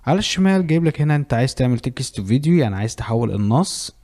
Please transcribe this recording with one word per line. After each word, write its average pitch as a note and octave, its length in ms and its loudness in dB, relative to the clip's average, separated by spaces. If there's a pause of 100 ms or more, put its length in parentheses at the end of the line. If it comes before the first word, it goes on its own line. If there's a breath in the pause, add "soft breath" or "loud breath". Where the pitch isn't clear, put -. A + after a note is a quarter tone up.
على D#3+ 120 2
الشمال F#3+ 480 0
جايب E3 180 2
لك D3 160 0
هنا D3+ 160 2
انت C#3+ 180 -2
عايز B2+ 200 0
تعمل B2 240 0
تكست - 380 -8
تو G2+ 80 -6
فيديو، C#3+ 300 2
يعني A2+ 220 2
عايز A2 200 -4
تحول A2+ 380 -2
النص G#2+ 680 -2